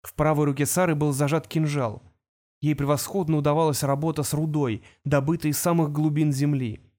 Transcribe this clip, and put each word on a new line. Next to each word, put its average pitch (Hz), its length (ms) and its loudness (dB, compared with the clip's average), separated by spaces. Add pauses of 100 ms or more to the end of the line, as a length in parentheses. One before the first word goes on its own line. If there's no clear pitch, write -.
В - 120 -18
правой 151 300 2
руке 143 220 0
Сары 175 280 2
был 147 160 0
зажат 147 380 -2
кинжал. 147 520 -2 (600)
Ей 147 160 0
превосходно 151 600 0
удавалась 147 460 2
работа 143 400 0
с - 100 -4
рудой, 147 520 -2 (200)
добытой 147 460 0
из 143 80 -2
самых 165 320 2
глубин 151 420 2
земли. 135 480 -2 (180)